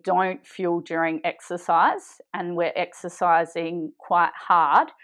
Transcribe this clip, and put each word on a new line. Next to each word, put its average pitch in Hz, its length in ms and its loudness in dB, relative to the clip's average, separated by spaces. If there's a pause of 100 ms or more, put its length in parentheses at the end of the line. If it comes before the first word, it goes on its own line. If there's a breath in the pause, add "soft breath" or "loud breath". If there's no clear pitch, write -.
don't 185 420 0
fuel 170 340 -4
during 165 440 -4
exercise 175 960 -2 (140)
and 175 220 -6
we're 170 180 0
exercising 170 1200 -2
quite 175 340 0 (160)
hard, 175 400 4 (160 soft breath)